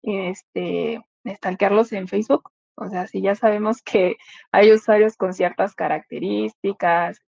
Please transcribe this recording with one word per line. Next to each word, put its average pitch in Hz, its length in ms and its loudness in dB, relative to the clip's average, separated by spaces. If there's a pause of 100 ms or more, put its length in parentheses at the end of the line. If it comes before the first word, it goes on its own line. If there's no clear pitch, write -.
este, 180 1000 -6 (240)
stalkearlos 202 680 0
en 185 160 -8
Facebook. 220 420 -2 (240)
O 190 140 -12
sea, 185 180 -6
si 196 140 -8
ya 196 140 0
sabemos 214 460 0
que 185 360 0 (340)
hay 208 220 8
usuarios 214 420 2
con 185 180 -4
ciertas 185 400 -2
características 185 1500 -4